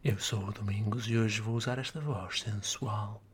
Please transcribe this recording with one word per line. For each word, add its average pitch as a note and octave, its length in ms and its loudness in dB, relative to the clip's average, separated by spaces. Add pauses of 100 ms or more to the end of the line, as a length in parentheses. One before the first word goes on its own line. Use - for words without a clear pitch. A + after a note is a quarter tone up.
Eu A#2 120 4
sou G2 300 0
o G2+ 60 -4
Domingos G#2+ 560 0
e A2+ 100 4
hoje A2 220 4
vou A2+ 160 0
usar A#2+ 240 0
esta C3 200 -4
voz A2 420 -2
sensual. G#2 800 -2 (140)